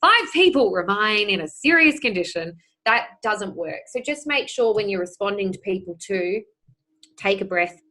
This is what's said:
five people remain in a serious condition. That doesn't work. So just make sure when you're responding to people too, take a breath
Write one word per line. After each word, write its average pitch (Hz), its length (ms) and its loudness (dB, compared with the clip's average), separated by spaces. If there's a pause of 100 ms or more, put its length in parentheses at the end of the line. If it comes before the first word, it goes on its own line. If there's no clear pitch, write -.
five 466 320 4
people 285 380 4
remain 208 580 0
in 190 120 0
a 160 60 -6
serious 311 520 4
condition. 170 560 -4 (300)
That 233 220 0 (140)
doesn't 202 340 -4
work. 160 320 -10
So 254 140 -8
just 294 260 -8
make 277 220 -2
sure 226 240 0
when 208 160 -2
you're 190 100 -2
responding 196 540 -4
to 185 60 -10
people 185 420 -6
too, 190 400 -4 (760)
take 196 240 -2
a 202 40 -4
breath 175 340 -2 (120)